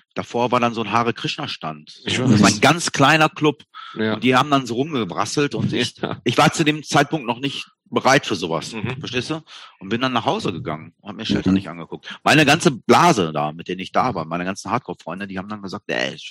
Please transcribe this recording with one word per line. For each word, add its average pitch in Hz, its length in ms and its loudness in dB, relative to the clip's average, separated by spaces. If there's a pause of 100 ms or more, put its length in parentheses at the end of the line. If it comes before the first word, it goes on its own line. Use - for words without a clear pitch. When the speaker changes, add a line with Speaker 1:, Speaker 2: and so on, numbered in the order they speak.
(140)
Speaker 1:
davor 120 380 -2
war 123 80 4
dann 117 140 2
so 113 80 -4
ein 101 100 -6
Hare 117 200 2
Krishna 147 360 -6
Stand. - 580 -12
Speaker 2:
Ich - 100 -2
Speaker 1:
Das 127 140 2
war 104 100 6
Speaker 2:
weiß. 110 140 6
Speaker 1:
ein 104 60 -6
ganz 156 320 2
kleiner 156 360 4
Club 147 360 0 (300)
Speaker 2:
Ja. 107 200 -2
Speaker 1:
und 104 100 -6
die 127 120 6
haben 117 120 4
dann 135 160 2
so 113 100 -6
rumgebrasselt 117 800 -2
und 104 180 -2
ich, - 260 -2
Speaker 2:
Ja. - 260 -6
Speaker 1:
ich 123 140 0
war 151 140 4
zu 170 120 0
dem 151 180 -2
Zeitpunkt 143 440 0
noch 117 140 -4
nicht 139 260 -6 (240)
bereit 123 340 4
für 110 120 -4
sowas, 80 360 -4
Speaker 2:
Mhm. 110 280 -8
Speaker 1:
verstehst 120 280 -6
du? 156 140 -6 (360)
Und 95 120 -10
bin 117 100 -2
dann 131 140 -2
nach 113 100 0
Hause 156 260 -2
gegangen 80 520 -8
und 101 80 -16
hab 92 60 -12
mir - 100 -10
Shelter - 240 0
Speaker 3:
Mhm. 95 60 6
Speaker 1:
nicht 92 120 -2
angeguckt. 82 400 -14 (160)
Meine 139 220 6
ganze 156 240 4
Blase 120 640 4
da, 73 180 -2
mit 85 160 -16
denen 92 120 -6
ich 87 120 -12
da 110 220 0
war, 82 100 -4
meine 87 220 -6
ganzen 95 240 -8
Hardcore-Freunde, 95 560 -8
die 95 120 -10
haben 101 120 -10
dann 107 100 -12
gesagt, 98 280 -12
"Nee, 64 240 -2
das 69 180 -16